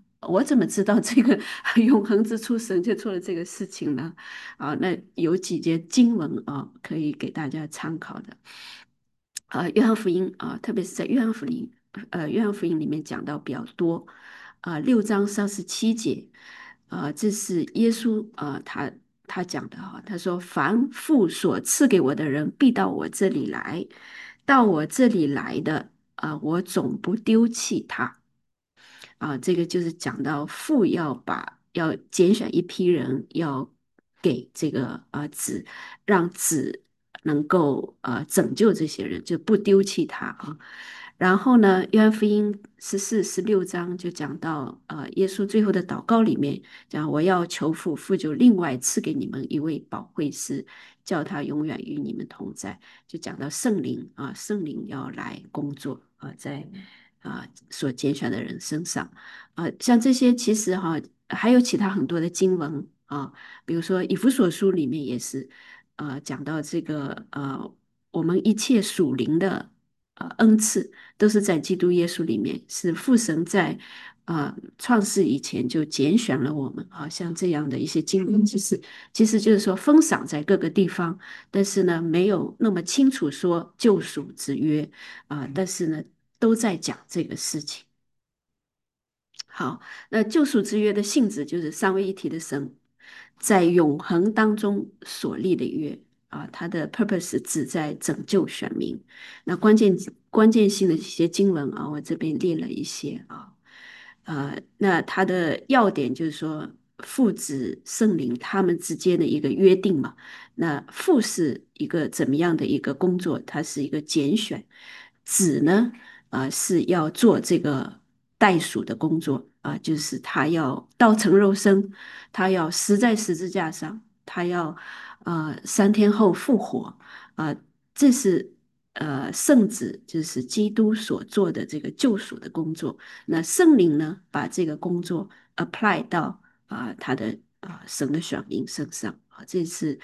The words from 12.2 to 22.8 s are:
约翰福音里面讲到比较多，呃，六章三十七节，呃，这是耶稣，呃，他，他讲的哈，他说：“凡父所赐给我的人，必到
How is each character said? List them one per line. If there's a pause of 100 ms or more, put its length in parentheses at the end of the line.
约
翰
福
音
里
面
讲
到
比
较 (120)
多， (580)
呃，
六
章
三
十
七
节， (600)
呃，
这
是 (120)
耶
稣，
呃，
他， (360)
他
讲
的
哈，
他
说
：“凡
父
所
赐
给
我
的
人，
必
到